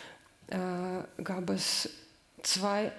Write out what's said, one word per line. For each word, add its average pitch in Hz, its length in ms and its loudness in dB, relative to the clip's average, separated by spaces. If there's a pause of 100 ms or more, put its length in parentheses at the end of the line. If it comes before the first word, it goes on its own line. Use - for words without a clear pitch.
(480)
äh, 185 760 -2
gab 180 260 -2
es - 400 2 (540)
zwei 202 560 4